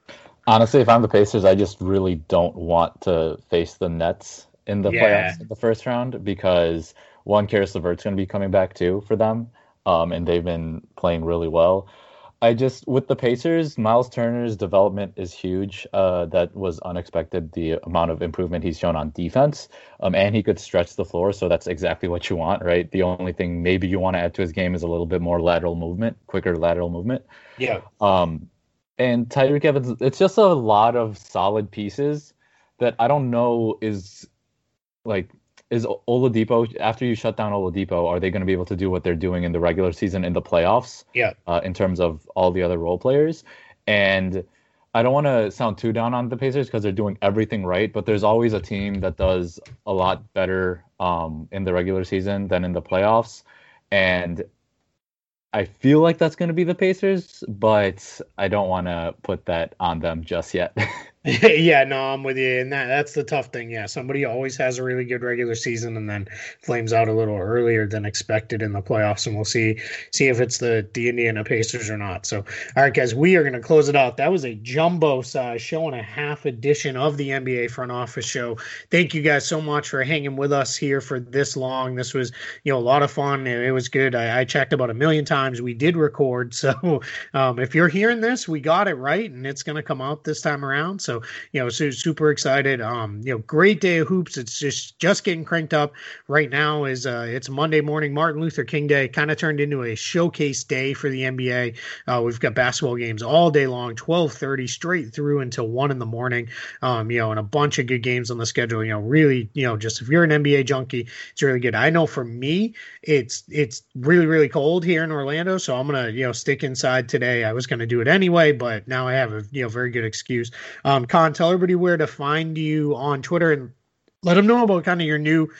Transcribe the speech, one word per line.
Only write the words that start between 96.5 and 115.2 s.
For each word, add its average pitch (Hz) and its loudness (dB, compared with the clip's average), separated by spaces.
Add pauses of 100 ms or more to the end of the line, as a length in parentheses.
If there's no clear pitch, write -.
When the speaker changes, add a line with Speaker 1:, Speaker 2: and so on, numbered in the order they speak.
Speaker 2:
now. 151 0
Is, 131 -4
uh, 120 -4
it's 127 -8
Monday 151 2
morning, 147 -2
Martin 156 0
Luther 156 -4
King 147 -4
Day. 139 2
Kinda 151 -2
turned 156 -2
into 143 -2
a 117 -4
showcase 151 -2
day 135 -2
for 143 -4
the 131 -4
N 131 -4
B 127 -2
A. 123 -2 (340)
Uh, 123 0
we've 120 -2
got 123 0
basketball 123 0
games 113 -6
all 156 6
day 143 4
long, 123 -6
twelve 160 0
thirty 135 -6
straight 156 -6
through 143 -2
until 123 -6
one 131 0
in 135 -4
the 117 -6
morning. 120 -4 (340)
Um, 117 0
you 120 0
know, 113 0
and 107 -2
a 107 -2
bunch 147 2
of 131 -2
good 123 -2
games 123 -2
on 120 -6
the 113 -4
schedule. 113 -2
You 110 -4
know, 104 -4
really, 127 4
you 135 -2
know, 117 -2
just 110 -6
if 117 -10
you're 165 6
an 156 4
N 151 4
B 143 4
A 139 2
junkie, 127 -4 (240)
it's - -12
really 131 2
good. 120 0
I 120 4
know 165 4
for 139 -4
me, 143 -2 (280)
it's, 143 0
it's 143 -2 (120)
really, 160 4
really 156 4
cold 160 0
here 165 0
in 160 -4
Orlando, 156 -2